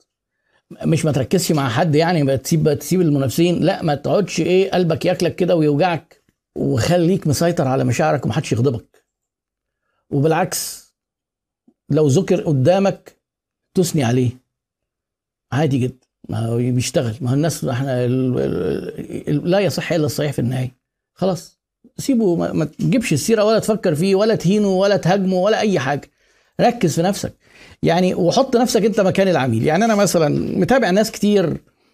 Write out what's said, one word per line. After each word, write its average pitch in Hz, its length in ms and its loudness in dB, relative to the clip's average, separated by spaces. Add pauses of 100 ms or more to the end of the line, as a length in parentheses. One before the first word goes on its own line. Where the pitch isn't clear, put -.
(840)
مش 151 200 0
ما 151 80 2
تركزش 165 400 0
مع 139 160 0
حد 147 260 0
يعني، 165 280 2
ما 135 140 2
تسيب، 151 420 0
تسيب 180 220 -2
المنافسين، 156 640 2
لا، 180 200 0
ما 151 120 0
تقعدش 170 460 -2
ايه 185 300 2
قلبك 165 340 0
ياكلك 170 320 0
كده 175 200 0
ويوجعك، 156 640 0 (320)
وخليك 165 720 0
مسيطر 165 420 0
على 131 160 0
مشاعرك 151 420 0
ومحدش - 260 -4
يغضبك. 117 520 -2 (1040)
وبالعكس، 160 840 -2 (960)
لو 156 160 2
ذكر 175 340 2
قدامك 175 760 0 (580)
تثني 165 300 0
عليه 123 260 0 (1200)
عادي 139 260 0
جدا، 127 280 -4 (220)
ما 113 180 -4
هو 117 100 -2
بيشتغل، 123 640 -2
ما 123 100 -4
هو 135 40 0
الناس، 151 300 -2
احنا 127 400 -2
ال-، 127 340 0
ال-، - 920 -4
ال-، 151 220 -2
لا 196 100 2
يصح 165 320 -2
الا 156 140 0
الصحيح 147 260 -4
في - 60 -8
النهايه. 127 380 -4 (380)
خلاص، - 460 -6 (380)
سيبه، 220 380 0
ما، 175 160 -2
ما 165 120 -2
تجيبش 175 480 -2
السيره 214 320 0
ولا 220 140 4
تفكر 202 360 0
فيه 190 200 2
ولا 214 200 2
تهينه 202 340 2
ولا 196 280 2
تهاجمه 185 400 0
ولا 196 240 2
اي 202 180 0
حاجه. 135 320 -4 (500)
ركز 214 340 2
في 165 80 -2
نفسك 196 300 -4 (500)
يعني، 175 320 2
وحط 233 420 2
نفسك 233 280 2
انت 214 160 0
مكان 190 280 2
العميل. 131 380 0
يعني 170 180 2
انا 226 100 2
مثلا 175 340 2 (300)
متابع 196 320 2
ناس 208 200 2
كتير، 190 460 0 (380)